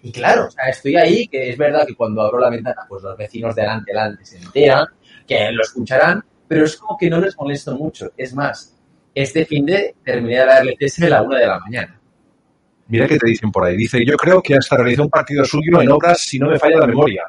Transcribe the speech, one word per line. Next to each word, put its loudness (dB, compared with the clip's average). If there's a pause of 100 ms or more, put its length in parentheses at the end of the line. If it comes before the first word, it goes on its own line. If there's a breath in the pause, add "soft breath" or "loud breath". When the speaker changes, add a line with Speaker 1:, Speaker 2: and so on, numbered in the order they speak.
Speaker 1:
Y -16
claro, 0
o -12
sea, -6
estoy -2
ahí, 2
que -6
es -10
verdad 0
que -12
cuando -2
abro 0
la 2
ventana, -8
pues -14
los -14
vecinos -8
de -2
adelante, -4
delante -6
se -20
enteran, 2 (400 soft breath)
que -2
lo -2
escucharán, 0 (240)
pero 2
es -4
como -10
que 0
no -2
les -4
molesto -8
mucho. -10
Es -10
más, -8 (380)
este -2
finde -2
terminé -4
de 4
la 6
R 0
L -6
C -2
S -2
a 4
la 4
una -2
de 4
la -2
mañana. -12 (880)
Speaker 2:
Mira 2
qué 2
te 0
dicen 0
por 0
ahí. 0
Dice, 0
"Yo 2
creo 4
que 0
hasta 2
realizó 2
un -2
partido 0
suyo 2
en 2
Obras, 4
si -6
no 0
me 2
falla 4
la 4
memoria". 0